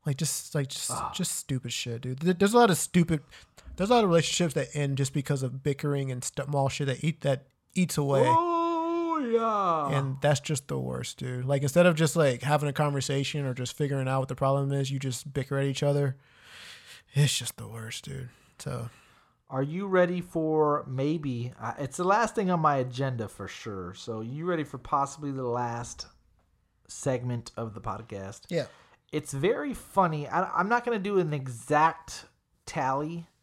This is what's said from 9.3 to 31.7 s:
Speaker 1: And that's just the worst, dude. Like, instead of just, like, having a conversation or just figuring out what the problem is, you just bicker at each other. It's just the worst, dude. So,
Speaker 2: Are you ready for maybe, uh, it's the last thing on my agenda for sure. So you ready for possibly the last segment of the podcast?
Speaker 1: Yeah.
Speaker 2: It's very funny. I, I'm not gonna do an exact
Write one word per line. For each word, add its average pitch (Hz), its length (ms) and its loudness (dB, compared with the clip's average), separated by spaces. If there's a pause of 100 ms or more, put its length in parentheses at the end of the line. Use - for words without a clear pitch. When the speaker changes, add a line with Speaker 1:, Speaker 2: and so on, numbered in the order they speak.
Speaker 1:
And 135 240 -2
that's 147 200 4
just - 260 -4
the 139 100 -4
worst, 127 420 -6
dude. 127 260 -6
Like, 139 180 0
instead 170 220 6
of 175 100 6
just, 160 200 2
like, 135 260 4
having 147 260 2
a 139 60 0
conversation 143 720 0
or 127 80 -2
just 123 240 -6
figuring 135 320 0
out 135 100 2
what 135 100 -2
the 131 60 -6
problem 139 380 2
is, 139 180 0
you 139 80 -2
just 135 340 -6
bicker 139 240 -2
at 139 80 2
each 139 180 -2
other. 143 340 2 (960)
It's 139 240 4
just 117 200 -8
the 110 100 -12
worst, 113 380 -10
dude. 135 240 -10 (300)
So, 123 300 -8 (640)
Speaker 2:
Are 135 80 -2
you 165 240 -4
ready 180 340 4
for 156 680 2
maybe, 135 720 -2
uh, 110 160 -6
it's 143 200 -8
the 180 60 -2
last 214 300 2
thing 196 160 0
on 175 100 2
my 151 180 4
agenda 127 500 -2
for 95 200 -10
sure. 92 460 -10
So 110 280 -8
you 139 240 -8
ready 170 180 0
for 139 160 -10
possibly 143 500 -2
the 135 140 -6
last 120 640 -4 (800)
segment 123 680 -4
of 113 200 -8
the 101 40 -12
podcast? 101 680 -10
Speaker 1:
Yeah. 160 160 -2 (460)
Speaker 2:
It's 151 200 -6
very 233 440 -2
funny. 160 520 0
I, 175 320 -2
I'm 190 100 0
not 240 140 2
gonna 240 140 -2
do 196 220 0
an 151 160 0
exact 147 880 0 (400)